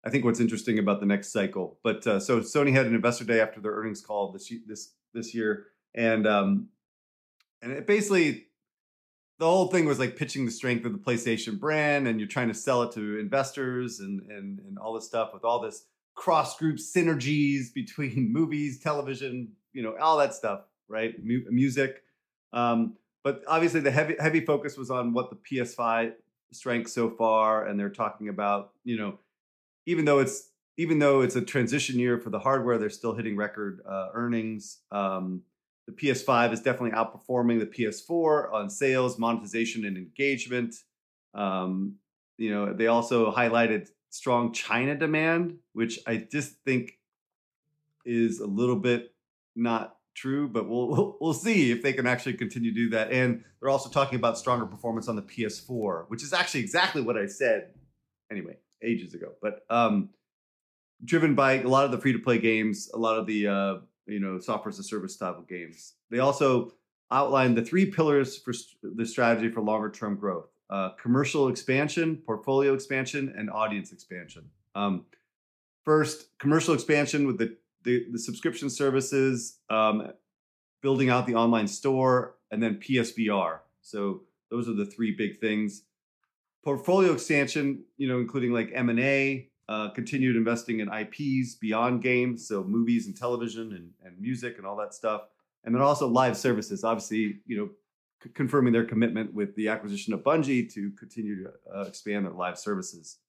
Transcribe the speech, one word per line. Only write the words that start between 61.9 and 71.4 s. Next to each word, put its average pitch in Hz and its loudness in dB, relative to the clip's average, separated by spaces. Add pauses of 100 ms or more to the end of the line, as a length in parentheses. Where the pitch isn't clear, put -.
the 120 -2
free-to-play 120 2
games, 110 0
a 113 -6
lot 113 2
of 104 -2
the, 104 0
uh, 98 0 (300)
you 104 -6
know, 95 -4
software 107 -4
as 98 -12
a 98 -12
service 98 -8
type 90 -6
of 85 -20
games. 85 -14 (140)
They 117 -2
also 135 2 (380)
outlined 131 4
the 113 2
three 185 4
pillars 147 2
for 123 -8
st-, - -12
the 113 -2
strategy 117 2
for 113 -4
longer-term 107 -2
growth. 98 -4 (220)
Uh, 95 -4 (120)
commercial 131 2